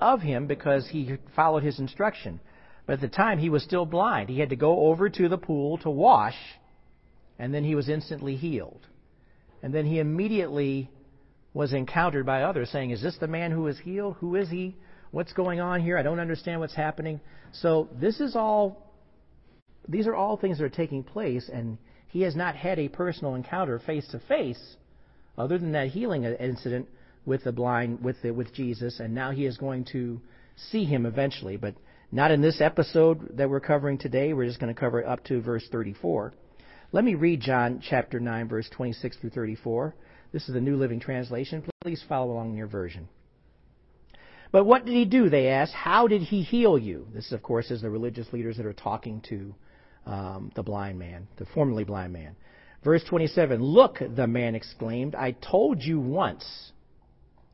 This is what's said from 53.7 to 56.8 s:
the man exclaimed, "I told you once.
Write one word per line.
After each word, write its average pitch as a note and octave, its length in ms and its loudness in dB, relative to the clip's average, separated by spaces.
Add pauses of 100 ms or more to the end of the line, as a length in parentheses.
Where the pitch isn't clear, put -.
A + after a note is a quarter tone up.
the B2 100 2
man A#2 280 0
exclaimed, A#2+ 600 -6
"I B2+ 180 -2
told G#3 500 2
you D#3 180 0
once. C3+ 720 -4 (800)